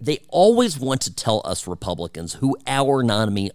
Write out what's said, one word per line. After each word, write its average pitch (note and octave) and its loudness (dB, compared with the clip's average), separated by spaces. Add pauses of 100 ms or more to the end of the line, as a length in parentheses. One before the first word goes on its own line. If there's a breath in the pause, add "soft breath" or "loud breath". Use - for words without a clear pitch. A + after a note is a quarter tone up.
they D3 -2 (100)
always G3+ 4
want B2+ -2
to - -6
tell A2 0
us F#2 -6
Republicans E2+ -8
who C3+ 0
our C3+ 2
nominee, G#2 0